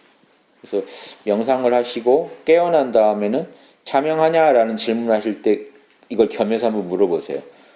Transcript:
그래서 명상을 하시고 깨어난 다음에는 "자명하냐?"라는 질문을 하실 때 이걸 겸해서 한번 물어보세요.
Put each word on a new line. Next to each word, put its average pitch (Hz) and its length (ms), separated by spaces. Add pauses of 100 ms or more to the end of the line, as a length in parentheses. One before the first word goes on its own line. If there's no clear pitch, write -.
(600)
그래서 - 240 (400)
명상을 120 480
하시고 123 580 (140)
깨어난 160 460
다음에는 107 560 (360)
"자명하냐?"라는 151 960
질문을 113 360
하실 107 280
때 104 240 (440)
이걸 107 200
겸해서 113 380
한번 107 200
물어보세요. 87 540 (340)